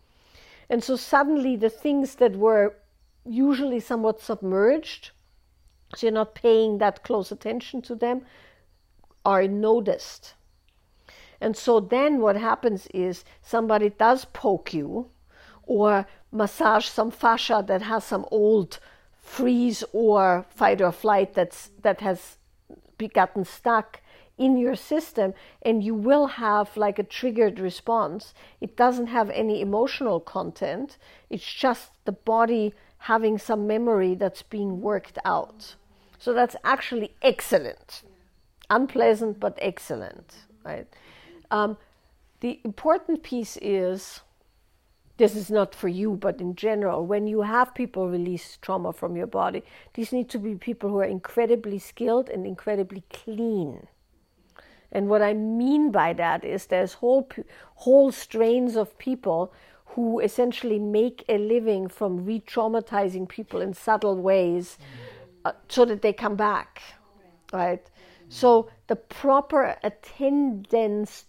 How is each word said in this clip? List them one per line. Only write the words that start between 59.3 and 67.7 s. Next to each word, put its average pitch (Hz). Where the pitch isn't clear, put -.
who 233
essentially 233
make 214
a 214
living 214
from 180
re-traumatizing 214
people 196
in 190
subtle 214
ways, 180
uh, -
so 247
that 214
they 214
come 208
back, 208
right? 180